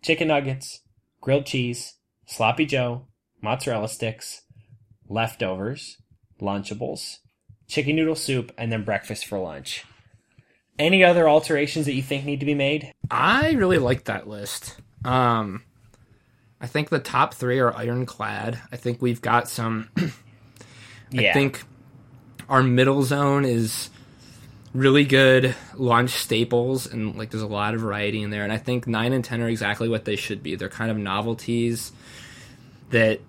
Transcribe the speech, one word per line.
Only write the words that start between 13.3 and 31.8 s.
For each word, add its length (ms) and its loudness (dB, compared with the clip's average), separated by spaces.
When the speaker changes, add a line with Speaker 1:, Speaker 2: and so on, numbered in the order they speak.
Speaker 2:
really 260 4
like 280 0
that 220 -6
list. 500 -10
Um, 600 0
I 60 -10
think 220 -2
the 100 0
top 340 0
three 260 0
are 160 4
ironclad. 840 -6
I 60 -12
think 240 -4
we've 200 0
got 280 2
some, 440 -4
<clears throat> 40 -2
I 80 0
Speaker 1:
Yeah. 220 2
Speaker 2:
think 280 2
our 160 4
middle 400 4
zone 400 2
is 460 0
really 300 6
good 520 6
lunch 360 2
staples, 760 0
and, 300 -4
like, 140 -8
there's 120 -4
a 40 -6
lot 260 -2
of 80 -2
variety 400 -2
in 80 -4
there. 140 -4
And 100 -2
I 40 -2
think 300 -4
nine 260 0
and 100 0
ten 180 -4
are 80 -2
exactly 400 -2
what 160 -2
they 100 -2
should 280 -6
be. 120 -6
They're 140 -8
kind 220 -6
of 60 -2
novelties 960 -2